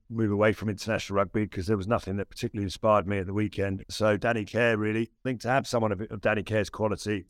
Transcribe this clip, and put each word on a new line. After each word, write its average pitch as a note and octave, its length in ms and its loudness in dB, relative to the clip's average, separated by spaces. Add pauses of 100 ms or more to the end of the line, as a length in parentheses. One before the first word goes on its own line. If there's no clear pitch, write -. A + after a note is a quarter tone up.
(100)
move A2+ 220 2
away G#2 200 4
from G2+ 160 -4
international G2 480 -2
rugby G2+ 300 2
'cause F2+ 200 -6
there G#2+ 100 2
was F#2+ 120 -2
nothing G2+ 280 0
that G2 120 -4
particularly A2 360 -6
inspired G2+ 420 2
me G2+ 120 0
at F#2 80 -2
the G2 80 -6
weekend. G2 540 -2
So G#2+ 280 2
Danny A#2 280 0
Care, A2+ 320 2
really. G#2+ 260 0
I - 260 -8
think B2 140 -4
to A2+ 60 -4
have C3 180 2
someone A2 260 2
of, F#2 80 -4 (100)
of G#2 100 -8
Danny G#2+ 220 2
Care's G#2+ 280 0
quality, G#2 600 -2